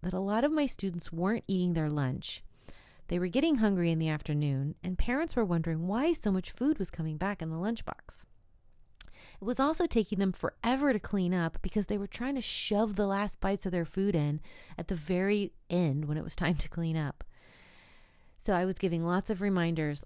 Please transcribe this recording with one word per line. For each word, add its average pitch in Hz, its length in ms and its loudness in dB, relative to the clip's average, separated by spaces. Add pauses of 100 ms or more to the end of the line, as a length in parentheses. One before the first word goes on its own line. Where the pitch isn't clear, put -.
that 185 120 -4
a 185 80 -2
lot 208 240 0
of 302 80 2
my 302 140 2
students 180 440 -4
weren't 185 380 0
eating 180 240 2
their 156 180 0
lunch. 139 540 -2 (640)
They 175 100 0
were 180 80 0
getting 277 300 4
hungry 196 340 4
in 160 80 2
the 160 120 0
afternoon, 147 760 0
and 180 120 -4
parents 285 380 2
were 233 100 2
wondering 165 440 0
why 262 240 2
so 214 180 0
much 185 220 0
food 294 260 0
was 190 100 -2
coming 156 280 -4
back 190 260 -4
in 160 80 -6
the 160 60 -4
lunchbox. - 720 -6 (1120)
It - 40 -10
was 233 140 -2
also 320 280 4
taking 208 340 2
them 196 100 4
forever 269 640 0
to 208 80 2
clean 185 340 0
up 165 280 0
because 202 240 0
they 202 120 -2
were 196 80 -6
trying 269 300 -4
to 254 40 -2
shove 208 540 0
the 196 140 2
last 196 320 -2
bites 196 260 0
of 175 60 -4
their 170 140 0
food 196 280 0
in 147 260 2 (380)
at 160 80 -6
the 190 80 -2
very 190 560 0 (180)
end 156 360 2
when 151 140 -2
it - 40 -4
was - 140 -8
time 156 200 2
to - 120 -2
clean 165 280 -2
up. 151 280 -4 (1120)
So - 160 0
I 180 120 4
was 185 140 0
giving 170 260 0
lots 180 260 0
of 185 100 -2
reminders, 165 640 0